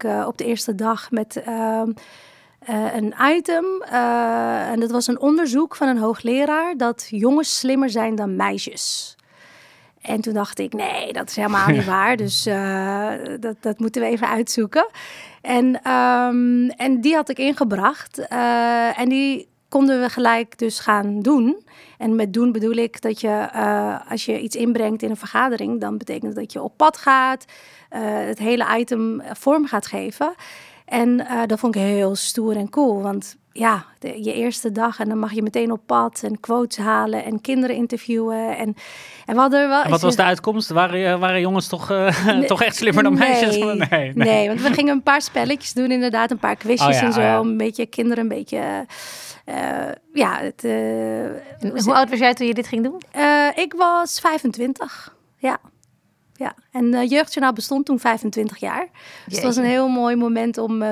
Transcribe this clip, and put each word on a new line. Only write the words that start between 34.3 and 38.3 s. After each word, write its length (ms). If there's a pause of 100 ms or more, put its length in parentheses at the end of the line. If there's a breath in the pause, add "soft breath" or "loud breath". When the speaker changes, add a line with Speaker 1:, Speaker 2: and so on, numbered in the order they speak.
Speaker 1:
eerste 380
dag 260
en 100
dan 100
mag 140
je 100
meteen 300
op 140
pad 380
en 160
quotes 380
halen 460
en 160
kinderen 360
interviewen. 800